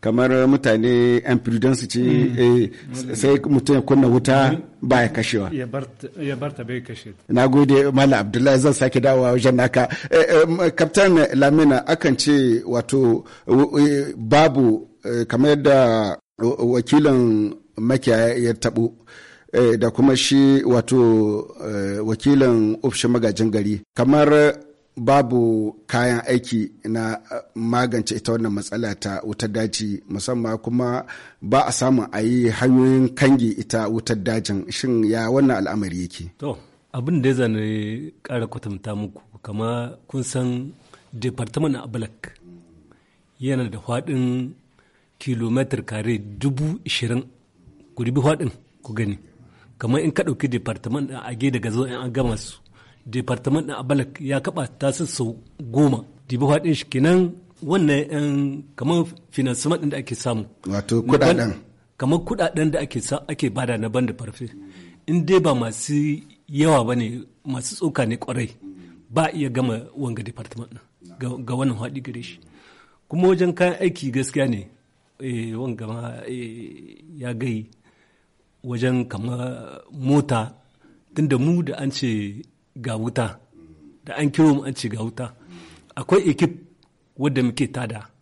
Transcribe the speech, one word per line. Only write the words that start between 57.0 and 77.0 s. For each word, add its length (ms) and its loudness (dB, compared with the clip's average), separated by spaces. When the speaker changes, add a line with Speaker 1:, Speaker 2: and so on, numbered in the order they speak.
Speaker 3:
wannan 380 0
yan 180 -4
kamar 280 0
financement 520 -2
ɗin 80 -2
da 80 -8
ake 160 -10
samu. 300 -4
Speaker 1:
Wato 300 -2
Speaker 3:
Na 60 0
ban-, 180 4
Speaker 1:
kuɗaɗen. 160 -2
Speaker 3:
kamar 240 -2
kuɗaɗen 500 -2
da 100 -4
ake 200 -8
sa-, 280 -6
ake 220 -4
bada 280 -4
na 100 -4
banda 240 -2
farfe. 340 -14
In 180 0
dai 160 4
ba 140 2
masu 640 -2
yawa 360 2
ba 120 -2
ne, 100 -2
masu 320 -8
tsoka 300 -2
ne 100 -4
kwarai, 340 -6
ba 160 0
a 80 -2
iya 160 -4
gama 260 -2
wanga 260 -8
department 480 -14
ɗin 100 -20
ga, 100 -8
ga 80 -6
wannan 240 -2
faɗi 240 -10
gare 200 -14
shi. 140 -18
Kuma 180 2
wajen 260 2
kayan 260 0
aiki 320 -4
gaskiya 360 -2
ne, 120 -4
eh, 360 -8
wanga 300 -8
ma, 140 -10
eh, 720 -16